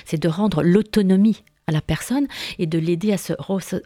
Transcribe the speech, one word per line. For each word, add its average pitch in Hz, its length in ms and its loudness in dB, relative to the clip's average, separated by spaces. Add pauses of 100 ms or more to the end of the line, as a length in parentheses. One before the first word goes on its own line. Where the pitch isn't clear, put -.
c'est 156 160 -6
de 170 80 0
rendre 175 360 0
l'autonomie 196 800 4 (240)
à - 20 0
la 156 100 0
personne 262 460 -2 (320)
et 180 80 -2
de 160 100 -2
l'aider 175 360 0
à 190 40 0
se - 180 -6
re-, 185 520 -6